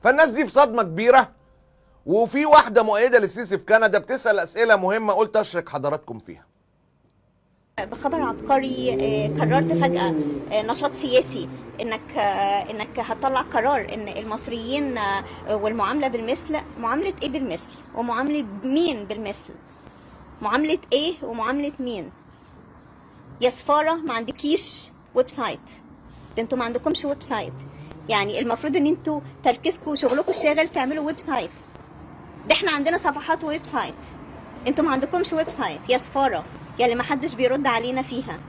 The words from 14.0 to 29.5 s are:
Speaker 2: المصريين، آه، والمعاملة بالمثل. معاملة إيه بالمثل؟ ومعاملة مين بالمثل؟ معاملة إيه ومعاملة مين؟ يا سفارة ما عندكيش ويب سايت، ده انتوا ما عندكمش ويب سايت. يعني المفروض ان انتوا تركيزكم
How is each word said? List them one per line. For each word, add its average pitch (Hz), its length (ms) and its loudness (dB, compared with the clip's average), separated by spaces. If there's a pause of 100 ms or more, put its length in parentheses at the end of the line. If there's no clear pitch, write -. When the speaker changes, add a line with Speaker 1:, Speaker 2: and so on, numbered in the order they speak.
Speaker 2:
المصريين، 233 920 -4
آه، 196 260 -2 (320)
والمعاملة 233 520 0
بالمثل. 233 480 -4 (240)
معاملة 285 320 0 (100)
إيه 285 60 -4
بالمثل؟ 262 440 -4 (220)
ومعاملة 247 500 -2 (200)
مين 269 400 0
بالمثل؟ 214 500 -10 (880)
معاملة 277 360 2 (140)
إيه 302 300 2
ومعاملة 254 580 -4
مين؟ 226 300 -6 (1300)
يا 240 100 4
سفارة 302 440 2
ما 320 200 -4
عندكيش 269 760 -2 (240)
ويب 254 140 4
سايت، - 420 -6 (680)
ده 226 60 -2
انتوا 247 160 -2
ما 247 60 0
عندكمش 247 400 -2
ويب 285 180 -4
سايت. 220 300 -4 (560)
يعني 208 300 0
المفروض 269 380 -2
ان 294 100 4
انتوا 311 340 0 (240)
تركيزكم - 460 0